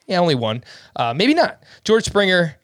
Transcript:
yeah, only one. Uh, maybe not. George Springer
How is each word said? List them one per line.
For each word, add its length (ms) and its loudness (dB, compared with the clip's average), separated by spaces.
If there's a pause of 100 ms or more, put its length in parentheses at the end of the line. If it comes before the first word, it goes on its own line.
yeah, 120 -2
only 160 2
one. 280 -4 (320)
Uh, 180 -2
maybe 200 2
not. 300 -2 (200)
George 220 0
Springer 580 0